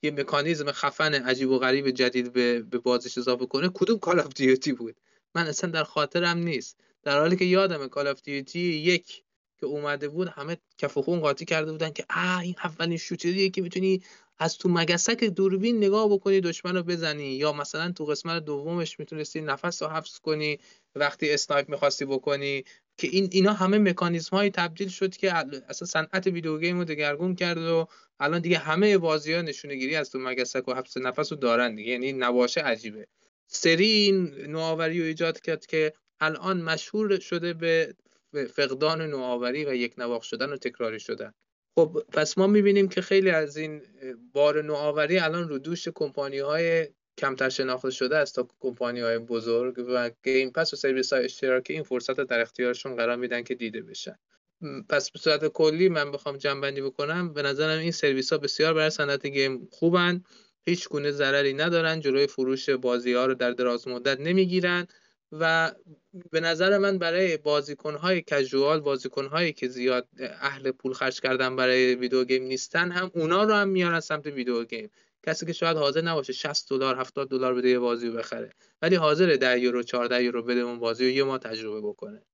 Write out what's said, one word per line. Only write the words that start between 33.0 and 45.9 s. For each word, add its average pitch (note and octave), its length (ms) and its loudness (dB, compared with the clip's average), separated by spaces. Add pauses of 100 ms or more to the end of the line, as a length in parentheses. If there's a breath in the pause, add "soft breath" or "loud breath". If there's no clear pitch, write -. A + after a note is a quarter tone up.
سری E3 380 2
این G3 480 4 (180)
نوآوری D#3+ 480 -2
رو E3 60 0
ایجاد D#3+ 340 -4
کرد D#3+ 260 -6
که D#3 280 0 (260)
الان E3+ 420 -2
مشهور F#3 580 -2
شده F3 340 -4
به E3 420 0 (580)
فقدان D3 480 0
نوآوری B2+ 640 -4
و C#3 80 -2
یک A#2+ 240 -2
نواخت A#2+ 280 -4
شدن C3 240 -4
و C#3+ 80 -8
تکراری A#2 420 -6
شدن. G#2+ 340 -10 (420)
خب، D#3 360 4
پس D3+ 260 0
ما F#3+ 100 6
می‌بینیم G3+ 400 6
که F#3 140 -2
خیلی F#3+ 280 4
از D#3 280 0
این D3+ 240 -8 (520)
بار D3 280 4
نوآوری D3+ 580 0
الان E3 300 -2
رو C#3 100 -4
دوش D#3+ 360 -8